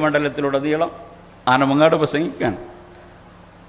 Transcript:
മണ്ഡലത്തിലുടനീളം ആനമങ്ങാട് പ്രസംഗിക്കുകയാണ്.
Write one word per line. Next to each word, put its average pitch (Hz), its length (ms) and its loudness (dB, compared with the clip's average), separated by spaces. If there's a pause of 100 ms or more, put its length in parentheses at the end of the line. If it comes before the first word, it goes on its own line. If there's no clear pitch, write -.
മണ്ഡലത്തിലുടനീളം 147 840 -2 (580)
ആനമങ്ങാട് 139 540 4
പ്രസംഗിക്കുകയാണ്. 143 560 -2 (1080)